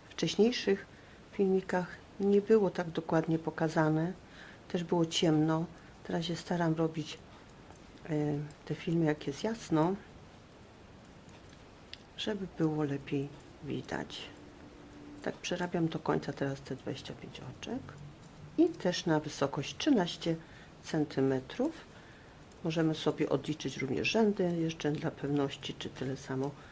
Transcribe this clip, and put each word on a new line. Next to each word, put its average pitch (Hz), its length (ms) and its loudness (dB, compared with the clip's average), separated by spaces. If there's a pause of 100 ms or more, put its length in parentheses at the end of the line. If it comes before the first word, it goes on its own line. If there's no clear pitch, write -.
(100)
wcześniejszych 202 760 2 (460)
filmikach 190 640 2 (240)
nie 202 200 6
było 202 300 6
tak 175 200 -2
dokładnie 160 480 2
pokazane. 160 720 2 (560)
Też 175 160 -2
było 170 220 2
ciemno. 160 580 4 (400)
Teraz 175 200 -2
się 165 120 -2
staram 170 380 2
robić, 160 440 -2 (920)
e, 147 280 0 (260)
te 160 100 -4
filmy, 165 300 0
jak 151 220 0
jest - 180 -4
jasno, 180 500 2 (2250)
żeby 202 300 -4 (120)
było 156 260 2
lepiej 143 440 -2 (360)
widać. - 580 -6 (1000)
Tak - 120 -4
przerabiam 175 540 0
do 160 100 -4
końca 151 340 -2
teraz 139 280 -4
te - 160 -8
dwadzieścia - 380 -8
pięć - 260 -14
oczek. 220 400 -8 (800)
I 330 100 8
też - 380 -2
na 156 140 6
wysokość 147 560 -2
trzynaście 175 600 2 (460)
centymetrów. 139 920 0 (920)
Możemy 160 300 2
sobie - 340 0
odliczyć 139 480 -2
również 131 320 0
rzędy, 202 520 4
jeszcze 160 320 0
dla 151 180 -2
pewności, 139 640 -2
czy - 160 -10
tyle 131 260 -6
samo 131 340 -4 (220)